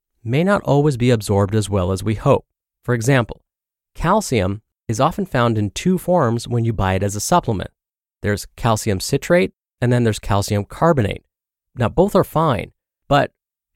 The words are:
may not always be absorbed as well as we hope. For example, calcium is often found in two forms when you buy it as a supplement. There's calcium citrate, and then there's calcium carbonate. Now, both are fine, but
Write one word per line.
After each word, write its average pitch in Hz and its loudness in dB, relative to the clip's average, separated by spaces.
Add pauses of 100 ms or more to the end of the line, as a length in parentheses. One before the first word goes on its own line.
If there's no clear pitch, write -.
(220)
may 127 -2
not 196 0
always 143 2
be 120 2
absorbed 101 2
as 104 0
well 92 0
as 95 -4
we 107 -2
hope. - 2 (380)
For 123 -2
example, 120 0 (540)
calcium 117 0 (260)
is 113 -4
often 175 0
found 120 0
in 104 -2
two - -2
forms 139 0
when 117 -2
you 110 0
buy 95 0
it 95 -2
as 101 -2
a 107 -8
supplement. 117 -2 (500)
There's 101 -4 (100)
calcium 107 0
citrate, 175 0 (280)
and 120 2
then 123 2
there's 110 0
calcium 101 -2
carbonate. 127 0 (500)
Now, 123 -2
both - 2
are 170 4
fine, 123 -2 (360)
but 139 2 (440)